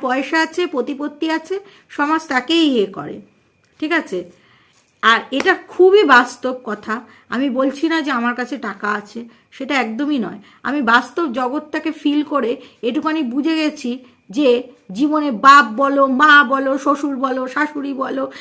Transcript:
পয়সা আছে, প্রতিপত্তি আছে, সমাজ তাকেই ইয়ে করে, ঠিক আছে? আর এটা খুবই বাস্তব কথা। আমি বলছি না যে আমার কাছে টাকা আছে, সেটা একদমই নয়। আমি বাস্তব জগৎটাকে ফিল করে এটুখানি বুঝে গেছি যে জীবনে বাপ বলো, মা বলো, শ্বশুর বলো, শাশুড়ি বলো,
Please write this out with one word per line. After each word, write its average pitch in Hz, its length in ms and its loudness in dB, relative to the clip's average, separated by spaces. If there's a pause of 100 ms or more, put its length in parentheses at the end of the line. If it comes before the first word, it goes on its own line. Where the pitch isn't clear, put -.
পয়সা 269 400 -2
আছে, 320 260 -2
প্রতিপত্তি 294 640 -6
আছে, 320 300 -4 (280)
সমাজ 311 400 -2
তাকেই 302 420 2
ইয়ে 220 160 2
করে, 156 340 -12 (600)
ঠিক 311 120 -4
আছে? 185 380 -4 (720)
আর 220 180 4 (100)
এটা 302 240 2 (140)
খুবই 381 360 6
বাস্তব 254 600 2
কথা। 214 360 -6 (280)
আমি 262 220 -2
বলছি 269 380 0
না 320 120 0
যে 294 100 -4
আমার 240 240 0
কাছে 247 240 -8
টাকা 208 340 -6
আছে, 208 360 -8 (220)
সেটা 269 240 -6
একদমই 254 440 -2
নয়। 208 200 -6 (240)
আমি 285 200 -2
বাস্তব 262 500 0
জগৎটাকে 294 600 -4
ফিল 294 300 0
করে 247 340 -2 (260)
এটুখানি 254 400 -2
বুঝে 277 340 -2
গেছি 262 480 -4 (260)
যে 247 320 2 (300)
জীবনে 294 380 0
বাপ 269 460 6
বলো, 277 300 2
মা 285 380 6
বলো, 269 340 -2
শ্বশুর 285 380 -2
বলো, 262 320 -4
শাশুড়ি 285 460 -4
বলো, 269 460 -6